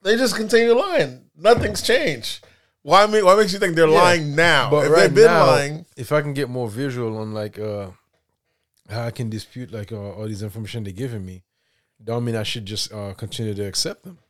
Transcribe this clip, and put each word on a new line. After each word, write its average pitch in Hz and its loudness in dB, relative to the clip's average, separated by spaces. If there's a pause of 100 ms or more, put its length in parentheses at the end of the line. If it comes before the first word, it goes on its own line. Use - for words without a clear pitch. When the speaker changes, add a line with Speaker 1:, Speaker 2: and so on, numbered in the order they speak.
Speaker 1:
They 208 0
just 247 0
continue 226 2
lying. 247 -2 (120)
Nothing's 208 2
changed. 220 -2 (380)
Why 190 4
me-, 214 2
why 185 8
makes 202 2
you 202 -6
think 190 0
they're 165 6
Speaker 2:
Yeah. 160 6
Speaker 1:
lying 165 2
now? 156 4
Speaker 2:
But 147 2
Speaker 1:
If 151 2
Speaker 2:
right 170 6
Speaker 1:
they've 175 4
been 214 8
Speaker 2:
now, 160 6
Speaker 1:
lying. 143 0 (120)
Speaker 2:
if 135 -8
I 151 2
can 147 -8
get 135 -6
more 123 -6
visual 120 -6
on, 107 -10
like, 107 -8
uh, 104 -8 (1000)
how 113 -8
I 117 -6
can 113 -8
dispute, 110 -12
like, 107 -12
uh, 107 -10 (140)
all 107 -10
these 107 -10
information 107 -10
they're 98 -12
giving 113 -10
me, 92 -18 (600)
don't 117 -4
mean 117 -4
I 107 -4
should 113 -8
just, 101 -8
uh, 101 -10
continue 107 -8
to 101 -6
accept - -6
them. 180 -20 (140)